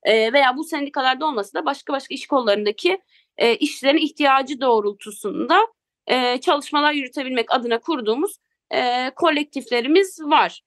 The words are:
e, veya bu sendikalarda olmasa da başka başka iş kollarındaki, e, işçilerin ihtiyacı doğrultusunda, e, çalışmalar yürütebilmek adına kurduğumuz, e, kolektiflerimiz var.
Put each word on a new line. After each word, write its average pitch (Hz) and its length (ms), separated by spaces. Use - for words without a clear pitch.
e, 220 300
veya 262 240
bu 311 80
sendikalarda 277 600
olmasa 262 320
da 320 80
başka 277 260
başka 269 220
iş - 120
kollarındaki, 226 720
e, 233 180
işçilerin 294 420
ihtiyacı 277 600
doğrultusunda, 214 1040
e, 247 340
çalışmalar 294 520
yürütebilmek 262 640
adına 240 240
kurduğumuz, 262 600
e, 254 420
kolektiflerimiz 294 1080
var. 262 420